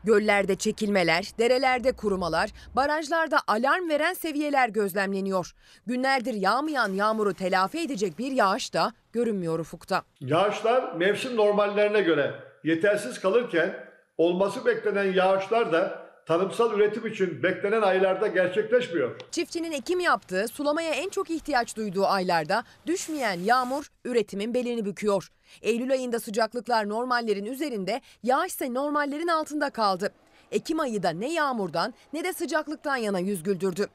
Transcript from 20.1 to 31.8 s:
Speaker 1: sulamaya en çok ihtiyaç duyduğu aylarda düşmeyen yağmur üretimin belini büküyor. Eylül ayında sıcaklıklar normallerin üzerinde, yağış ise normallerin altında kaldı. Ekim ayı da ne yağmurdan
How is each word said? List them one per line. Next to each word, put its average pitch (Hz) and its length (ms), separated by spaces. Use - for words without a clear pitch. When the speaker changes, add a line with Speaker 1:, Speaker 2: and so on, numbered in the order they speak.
Speaker 1:
sulamaya 302 460
en 311 140
çok 381 220
ihtiyaç 269 460
duyduğu 196 300
aylarda 185 580
düşmeyen 269 540
yağmur 254 460
üretimin 220 500
belini 240 300
büküyor. 202 440
Eylül 233 300
ayında 247 280
sıcaklıklar 226 680
normallerin 226 560
üzerinde, 247 560
yağış 285 300
ise 262 220
normallerin 294 540
altında 302 420
kaldı. 190 420
Ekim 320 280
ayı 214 220
da 185 80
ne 208 220
yağmurdan 226 640